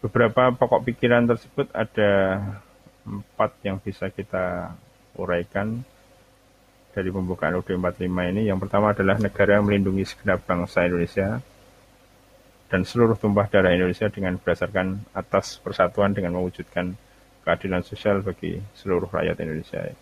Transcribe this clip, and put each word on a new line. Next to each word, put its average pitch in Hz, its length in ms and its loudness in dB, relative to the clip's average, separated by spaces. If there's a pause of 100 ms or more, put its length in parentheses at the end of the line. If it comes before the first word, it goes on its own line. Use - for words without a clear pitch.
Beberapa 123 480 4
pokok 123 320 2
pikiran 120 480 2
tersebut - 400 -4
ada 98 720 2 (640)
empat 104 560 -4
yang 95 160 -6
bisa 95 320 -8
kita 90 640 -6 (400)
uraikan 98 640 -4 (1120)
dari 95 160 -4
pembukaan 90 480 -2
U 90 80 -2
D - 80 -8
empat 90 320 -2
lima 90 240 -2
ini. 104 240 0
Yang 95 160 -4
pertama 104 240 2
adalah 95 240 2
negara 101 480 4
melindungi 98 400 2
segenap 95 400 -2
bangsa 87 400 0
Indonesia 90 560 -2 (1300)
dan 92 160 0
seluruh 113 320 2
tumpah 101 320 2
darah 92 240 4
Indonesia 90 400 0
dengan 92 300 -4
berdasarkan 92 760 -4
atas - 480 -2
persatuan 98 480 0
dengan 90 240 -2
mewujudkan 90 640 -6 (480)
keadilan 90 400 -2
sosial 98 380 -2
bagi 87 340 -6 (160)
seluruh 92 320 -2
rakyat 82 320 -2
Indonesia. 80 480 -8 (140)